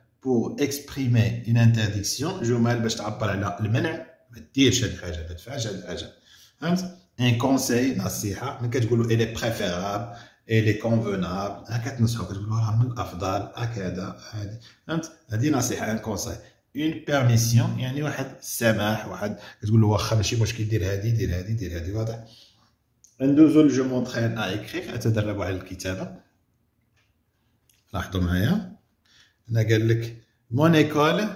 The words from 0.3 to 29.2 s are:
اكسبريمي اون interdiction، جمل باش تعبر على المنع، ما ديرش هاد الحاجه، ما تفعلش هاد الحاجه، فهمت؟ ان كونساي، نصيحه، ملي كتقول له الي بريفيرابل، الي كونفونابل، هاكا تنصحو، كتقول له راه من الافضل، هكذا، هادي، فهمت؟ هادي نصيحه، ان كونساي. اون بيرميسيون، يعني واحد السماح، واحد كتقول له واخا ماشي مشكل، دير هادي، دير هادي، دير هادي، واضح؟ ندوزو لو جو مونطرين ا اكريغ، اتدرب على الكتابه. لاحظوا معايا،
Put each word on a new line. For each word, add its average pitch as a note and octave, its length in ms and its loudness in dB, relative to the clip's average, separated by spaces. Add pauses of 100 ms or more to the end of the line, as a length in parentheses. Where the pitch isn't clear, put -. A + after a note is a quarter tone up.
اكسبريمي B2 880 0
اون A#2 100 4
interdiction، A2+ 840 2
جمل A#2 360 2
باش A2 160 -2
تعبر G#2+ 340 -4
على G2 300 -2
المنع، D#3+ 460 0 (260)
ما - 240 -20
ديرش C3 280 4
هاد F#2 80 -2
الحاجه، E2 360 -10
ما E2+ 60 -10
تفعلش A2+ 340 -8
هاد G2 80 -6
الحاجه، F2 360 -12 (500)
فهمت؟ F3 420 -2 (180)
ان B2 180 4
كونساي، C3 600 2
نصيحه، G2+ 640 -6
ملي B2 180 -2
كتقول A#2 200 2
له A2+ 60 2
الي A2+ 200 4
بريفيرابل، G2+ 920 -4 (320)
الي A2 240 4
كونفونابل، G2+ 960 -2
هاكا A#2 300 -6
تنصحو، A2 280 0
كتقول G2 240 -8
له A2 200 0
راه A2+ 140 2
من B2+ 80 0
الافضل، F#2+ 640 -4
هكذا، F#2 640 -6 (140)
هادي، G#2 280 -10 (280)
فهمت؟ D#3+ 240 -4 (180)
هادي A#2+ 220 0
نصيحه، A2 400 -2
ان A2 60 -2
كونساي. F#2+ 380 -6 (420)
اون D#3 300 -4
بيرميسيون، A#2 720 4
يعني C3 240 -4
واحد C#3 220 -4 (160)
السماح، A2 640 0
واحد G2+ 300 -6 (240)
كتقول A2 200 4
له G#2 60 6
واخا G#2 280 2
ماشي G#2+ 200 0
مشكل، A2 320 -2
دير G2 240 -2
هادي، G2+ 200 -2
دير F#2 260 0
هادي، G2 160 -4
دير F2+ 220 -6
هادي، E2 160 -6
واضح؟ A2 340 -6 (960)
ندوزو D3 400 8
لو D3+ 60 8
جو C3 160 4
مونطرين B2 540 -2
ا G2 160 -2
اكريغ، - 420 -8
اتدرب G#2+ 460 0
على F#2 140 -2
الكتابه. F#2 560 -8 (1800)
لاحظوا F#2 280 -2
معايا، F#2+ 540 0 (760)